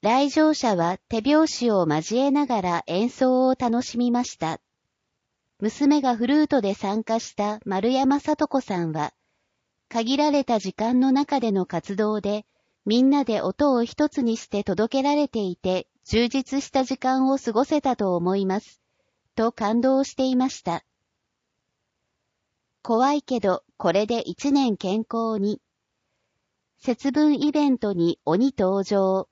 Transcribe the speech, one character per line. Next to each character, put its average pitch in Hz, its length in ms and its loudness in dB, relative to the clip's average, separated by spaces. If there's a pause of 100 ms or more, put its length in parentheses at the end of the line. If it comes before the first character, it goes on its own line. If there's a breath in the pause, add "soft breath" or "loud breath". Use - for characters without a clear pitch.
来 262 280 2
場 311 240 4
者 233 220 0
は 175 240 0 (100)
手 226 120 -2
拍 302 260 4
子 240 240 0
を 185 160 2
交 156 320 0
え 277 100 2
な 285 160 2
が 240 160 -2
ら 175 240 -2
演 196 240 0
奏 254 380 2
を 262 100 2
楽 240 240 -2
し - 160 -8
み 240 140 0
ま 240 120 0
し - 140 -12
た。 160 220 -6 (1000)
娘 277 400 2
が 254 160 0
フ 226 120 -2
ル 277 160 2
ー 294 40 0
ト 269 140 2
で 196 120 -2
参 208 300 -4
加 226 160 -2
し - 160 -14
た 208 300 -4
丸 196 260 -2
山 269 280 2
聡 302 280 -2
子 269 140 -2
さ 180 220 -4
ん 165 80 -4
は、 151 220 -6 (760)
「限 233 280 -2
ら 294 120 2
れ 285 140 2
た 233 160 0
時 190 140 -6
間 240 260 0
の 262 120 4
中 277 280 2
で 220 120 -2
の 190 140 0
活 175 300 -6
動 214 260 -2
で、 208 240 -4 (400)
み 226 160 2
ん 262 80 6
な 285 140 2
で 214 180 -2
音 277 320 0
を 240 100 2
一 202 260 -2
つ - 120 -4
に 226 160 0
し - 100 -14
て 202 160 -4
届 214 360 -2
け - 20 -2
ら 285 140 0
れ 294 120 0
て - 120 -6
い 185 160 -4
て、 185 320 -4 (160)
充 233 240 0
実 269 360 -4
し - 60 -14
た 269 140 0
時 262 160 -4
間 262 300 0
を 269 100 0
過 - 120 -6
ご 220 120 2
せ 294 180 0
た 254 140 -2
と 190 200 0
思 175 200 0
い 196 100 0
ま 190 140 -2
す」 - 220 -20 (520)
と 226 180 0
感 226 300 -2
動 269 220 2
し - 120 -8
て 262 100 -2
い 262 100 0
ま 254 140 2
し - 120 -14
た。 - 240 -6 (2000)
怖 247 300 2
い 294 100 -2
け 247 160 -4
ど、 185 240 -2 (140)
こ 175 140 0
れ 196 140 2
で 233 140 -2
一 - 320 -4
年 262 260 2
健 190 200 -2
康 226 420 -4
に。 202 240 -4 (1120)
節 269 340 -4
分 302 300 2
イ 294 100 0
ベ 294 180 2
ン 254 100 2
ト 208 140 -2
に 170 300 0
鬼 220 320 0
登 196 280 0
場。 190 480 0